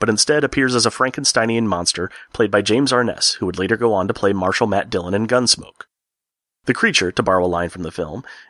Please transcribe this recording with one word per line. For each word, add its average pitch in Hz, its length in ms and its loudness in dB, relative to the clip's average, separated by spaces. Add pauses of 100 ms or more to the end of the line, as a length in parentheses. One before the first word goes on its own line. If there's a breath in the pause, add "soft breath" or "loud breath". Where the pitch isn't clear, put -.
but 113 80 2
instead 147 340 2
appears 131 320 0
as 113 120 2
a 110 40 2
Frankensteinian 117 760 0
monster 90 440 -2 (220 loud breath)
played 107 180 2
by 104 120 4
James 123 300 2
Arness, 120 420 0
who 101 120 -4
would 90 140 -4
later 98 160 2
go 113 180 2
on 95 140 0
to 107 60 -4
play 101 180 2
Marshal 95 340 0
Matt 95 240 -2
Dillon 90 240 -2
in 107 140 -2
Gunsmoke. - 560 -2 (800)
The 131 100 0
creature, 147 380 0
to 127 100 0
borrow 92 220 2
a - 20 2
line 87 220 -2
from 90 160 -10
the 80 80 -8
film, 85 320 -8 (260 loud breath)